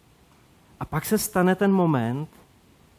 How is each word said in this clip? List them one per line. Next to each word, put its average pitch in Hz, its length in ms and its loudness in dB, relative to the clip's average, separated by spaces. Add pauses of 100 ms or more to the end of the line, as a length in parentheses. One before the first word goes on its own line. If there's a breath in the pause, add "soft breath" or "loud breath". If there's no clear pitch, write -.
(800)
A 127 60 -8
pak 156 200 -6
se 214 120 0
stane 185 380 0
ten 196 160 0
moment, 147 580 0 (680)